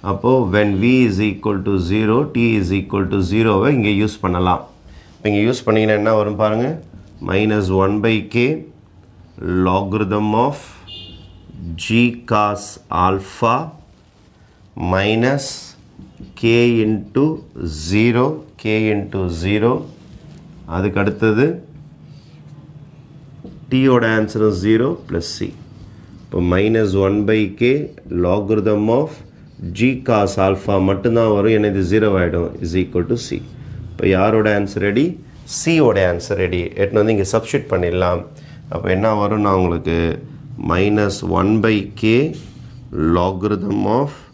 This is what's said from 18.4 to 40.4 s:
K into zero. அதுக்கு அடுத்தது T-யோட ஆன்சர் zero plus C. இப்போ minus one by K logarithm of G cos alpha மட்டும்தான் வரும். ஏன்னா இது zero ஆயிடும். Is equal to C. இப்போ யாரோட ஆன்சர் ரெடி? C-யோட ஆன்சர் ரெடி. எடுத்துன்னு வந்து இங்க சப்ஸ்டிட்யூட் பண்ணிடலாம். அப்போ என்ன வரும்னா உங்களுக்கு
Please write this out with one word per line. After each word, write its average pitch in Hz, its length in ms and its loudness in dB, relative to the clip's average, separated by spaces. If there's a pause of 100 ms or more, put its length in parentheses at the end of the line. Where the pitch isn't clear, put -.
K 110 120 0 (200)
into 98 260 -4 (220)
zero. 107 300 2 (1040)
அதுக்கு 98 260 0
அடுத்தது 107 440 2 (2250)
T-யோட 131 340 4 (120)
ஆன்சர் 107 280 0 (200)
zero 113 240 4 (200)
plus 87 280 -4
C. - 120 -6 (760)
இப்போ 90 160 -4 (140)
minus 107 380 2 (140)
one 101 120 2 (100)
by 110 120 2 (200)
K 120 120 4 (540)
logarithm 104 580 0 (140)
of 156 120 -2 (680)
G 123 120 4 (180)
cos 101 260 2 (120)
alpha 98 300 0 (140)
மட்டும்தான் 113 460 2
வரும். 107 200 2
ஏன்னா 104 180 2
இது 95 180 0
zero 107 180 4 (100)
ஆயிடும். 85 300 0 (140)
Is 82 180 -8
equal 87 300 -2
to 117 140 -2
C. - 140 -6 (500)
இப்போ - 160 -4 (100)
யாரோட 107 320 2 (100)
ஆன்சர் 101 300 -4
ரெடி? 120 180 2 (520)
C-யோட 147 400 2 (140)
ஆன்சர் 95 320 -4
ரெடி. 87 180 -2 (160)
எடுத்துன்னு 101 240 2
வந்து 110 140 2
இங்க 95 180 0
சப்ஸ்டிட்யூட் - 400 -2
பண்ணிடலாம். 90 480 0 (500)
அப்போ 85 140 -6 (100)
என்ன 104 120 0 (140)
வரும்னா 104 380 0
உங்களுக்கு 85 380 0 (720)